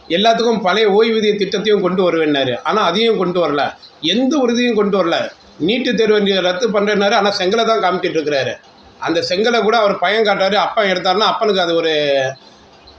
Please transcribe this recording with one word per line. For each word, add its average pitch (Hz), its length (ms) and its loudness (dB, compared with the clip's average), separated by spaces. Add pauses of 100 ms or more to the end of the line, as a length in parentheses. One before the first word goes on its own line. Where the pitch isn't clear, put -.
எல்லாத்துக்கும் 220 520 2
பழைய 208 300 0
ஓய்வூதிய 214 460 2
திட்டத்தையும் 202 440 0
கொண்டு 180 320 0
வருவேன்னாரு. 143 500 0
ஆனா 190 200 0
அதையும் 202 360 0
கொண்டு 175 300 0
வரல. 139 260 -2 (260)
எந்த 254 380 0
ஒரு 247 140 0
இதையும் 240 220 0
கொண்டு 196 300 0
வரல. 143 260 -2 (280)
நீட்டு 240 360 0
தேர்வை 202 460 2
ரத்து 180 280 0
பண்றேன்னாரு. 202 460 0
ஆனா 202 240 0
செங்கலை 214 420 0
தான் - 20 -4
காமிச்சிட்டு 180 200 0
இருக்கிறாரு. 143 520 -2 (440)
அந்த 156 300 -2
செங்கலை 220 340 0
கூட 220 160 2
அவர் 202 200 0
பையன் 208 240 0
காட்டுறாரு. 196 320 0
அப்பா 196 280 0
எடுத்தாருன்னா 185 360 0
அப்பனுக்கு 190 420 0
அது 170 140 0
ஒரு 151 480 0 (760)